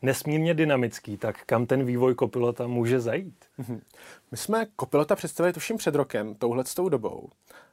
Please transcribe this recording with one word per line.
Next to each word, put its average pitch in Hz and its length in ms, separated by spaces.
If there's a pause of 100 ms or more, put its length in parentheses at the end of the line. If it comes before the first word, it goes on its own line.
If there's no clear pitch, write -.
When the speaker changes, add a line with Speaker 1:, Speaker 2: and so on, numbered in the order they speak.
Speaker 1:
nesmírně 151 520
dynamický. 131 600
Tak - 300
kam 120 200
ten 135 180
vývoj 123 300
kopilota 120 520
může 120 340
zajít? 110 440 (140)
Speaker 2:
Mhm. 120 220 (500)
My 120 60
jsme 220 300 (100)
kopilota 151 400
představili 175 360
tuším 175 240
před 165 180
rokem, 110 400
touhletou 127 540
dobou. 117 400 (440)